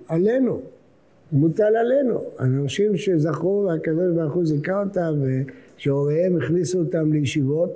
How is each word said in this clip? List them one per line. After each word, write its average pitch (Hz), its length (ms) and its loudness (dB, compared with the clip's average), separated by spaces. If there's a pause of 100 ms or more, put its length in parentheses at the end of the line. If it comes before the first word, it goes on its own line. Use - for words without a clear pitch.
עלינו, 214 520 0 (720)
מוטל 165 440 4
עלינו. 240 440 2 (200)
אנשים 139 580 0
שזכו 170 680 0
והקדוש 165 480 0
ברוך 160 180 -2
הוא 175 120 0
זיכה 156 380 -2
אותם, 185 380 -2
ושהוריהם 143 1160 -2
הכניסו 170 420 0
אותם 156 340 0
לישיבות, 151 640 0